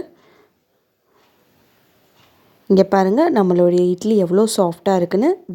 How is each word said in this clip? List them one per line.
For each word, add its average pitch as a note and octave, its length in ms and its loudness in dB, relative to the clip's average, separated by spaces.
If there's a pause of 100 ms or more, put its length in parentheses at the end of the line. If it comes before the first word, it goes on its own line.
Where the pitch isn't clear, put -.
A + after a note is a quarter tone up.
(2750)
இங்க F#3+ 120 4 (100)
பாருங்க, G3 280 0 (160)
நம்மளுடைய F3+ 440 2 (120)
இட்லி G#3+ 220 -4 (100)
எவ்வளோ F#3 180 0 (120)
சாஃப்டா F#3 440 -2
இருக்குன்னு. F#3+ 300 -2 (260)